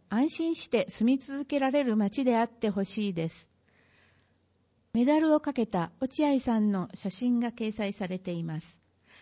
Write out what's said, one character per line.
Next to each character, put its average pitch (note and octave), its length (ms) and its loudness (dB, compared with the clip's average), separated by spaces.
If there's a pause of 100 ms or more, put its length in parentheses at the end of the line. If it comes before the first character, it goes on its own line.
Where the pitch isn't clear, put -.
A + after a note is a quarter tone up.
安 B3 200 2
心 E4 260 -2
し - 140 -10
て A3 200 2
住 A3+ 240 2
み C4+ 40 0
続 C#4 260 -8
け D4 160 -2
ら C4+ 120 0
れ C#4+ 120 2
る A3+ 140 0
街 G#3+ 260 0
で B3 140 4
あ A3+ 60 4
っ A#3 40 -2
て A3+ 220 -2
ほ G3 160 -2
し G#3 240 -4
い F#3 40 -4
で E3 140 -2
す。 - 240 -14 (1400)
メ A#3 100 4
ダ D4 160 6
ル D#4 140 4
を D4+ 80 6
か D4 100 -6
け A#3+ 140 0
た E3+ 340 -2
落 C4 260 -2
合 C#4 140 4
さ A#3 180 0
ん G#3+ 140 2
の F#3 220 -2
写 - 160 -8
真 A#3+ 320 0
が A#3+ 100 -4
掲 A3 220 -6
載 G#3 180 -4
さ G3 160 -6
れ F#3 100 -4
て F#3 140 -8
い E3+ 140 -4
ま D#3+ 160 -8
す。 - 200 -20 (400)